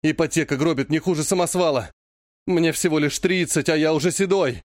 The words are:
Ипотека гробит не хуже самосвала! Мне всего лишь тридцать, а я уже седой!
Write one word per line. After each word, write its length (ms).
Ипотека 520
гробит 320
не 120
хуже 240
самосвала! 640
Мне 240
всего 300
лишь 180
тридцать, 500
а 80
я 160
уже 200
седой! 500